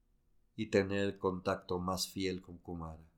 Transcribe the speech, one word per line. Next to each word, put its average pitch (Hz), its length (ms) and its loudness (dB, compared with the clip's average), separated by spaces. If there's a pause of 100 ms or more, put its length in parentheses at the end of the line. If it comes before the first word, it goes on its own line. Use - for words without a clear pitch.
(560)
y 107 100 -2
tener 98 380 4
el 98 140 -2
contacto 92 600 0
más 90 300 -2
fiel 92 320 -2
con 87 160 -16
Kumara. 80 500 -10 (120)